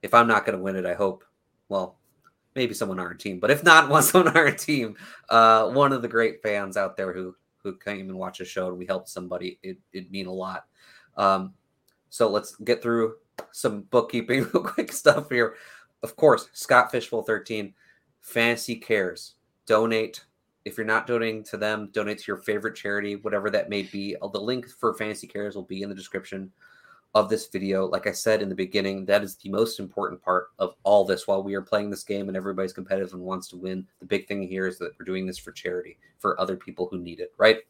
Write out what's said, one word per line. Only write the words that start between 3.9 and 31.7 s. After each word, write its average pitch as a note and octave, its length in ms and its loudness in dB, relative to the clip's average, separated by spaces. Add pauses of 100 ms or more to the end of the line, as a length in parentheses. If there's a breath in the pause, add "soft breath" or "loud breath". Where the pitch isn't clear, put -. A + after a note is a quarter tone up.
<laughs> - 0 -
someone F3+ 240 6
on D3+ 80 4
our D3+ 140 6
team, C3 460 -4 (320 loud breath)
uh, A2+ 420 8
one C#3 220 4
of B2+ 100 -2
the A#2 60 -4
great A2+ 340 0
fans G2+ 340 -2
out F#2+ 200 -2
there F#2+ 160 -4
who, F#2 220 -8 (280)
who F#2+ 160 -8
came G2 300 -10
and F#2 100 -10
watched F#2 200 -8
the F#2 60 -10
show F#2 240 -4
and F2+ 100 -8
we F2+ 80 -10
helped F#2 220 -4
somebody, F2+ 540 -10
it, F#2 160 -12 (140)
it'd F#2 180 -12
mean F#2+ 160 -8
a F2+ 60 -10
lot. F#2 340 -8 (500 soft breath)
Um, F#2+ 380 2 (560)
so A2+ 180 2
let's G#2 280 -2
get - 260 -2
through A#2 340 0 (360)
some G#2 300 -4
bookkeeping A#2+ 600 0
<laughs> - 60 -10
quick - 420 -2
stuff D3 380 4
here. A#2+ 260 0 (460 loud breath)
Of - 140 -12
course, C#3+ 360 4
Scott B2 380 2
Fishbowl A#2 320 -4
thirteen, G#2 520 -6 (460 soft breath)
Fantasy A#2 560 0
Cares. F#2+ 580 -4 (320)
Donate. A2+ 580 0 (400)
If - 120 -12
you're A2 100 -4
not A2+ 200 0
donating A2+ 380 -2
to - 120 -12
them, G#2+ 360 -4
donate G#2 260 -4
to - 100 -18
your G2+ 80 -4
favorite G2+ 400 -4
charity, G2+ 400 -6
whatever G#2 340 -4
that G2 180 -2
may G2+ 140 -2
be. G2 380 -8
Uh, G2+ 80 -8
the G2 120 -6
link B2 280 -6
for - 260 -2
Fantasy G#2+ 320 -8
Cares G2+ 300 -8
will G2 80 -10
be F#2+ 180 -8
in G2+ 60 -8
the G2+ 60 -8
description F#2+ 580 -10 (640 soft breath)
of G#2 140 4
this G#2+ 200 -2
video. F#2+ 380 0
Like F#2+ 200 -2
I G2+ 60 -2
said G#2+ 300 0
in G2 60 -4
the F#2 60 -6
beginning, F#2+ 520 -2
that G2 180 2
is F#2+ 120 -12
the - 140 -12
most A2 300 0
important F#2 420 -6
part F#2 260 0 (100)
of F#2 240 -2
all G2+ 220 6
this. F#2 220 -2
While G2 160 0
we G2 120 -6
are G2 80 -4
playing G#2 280 -2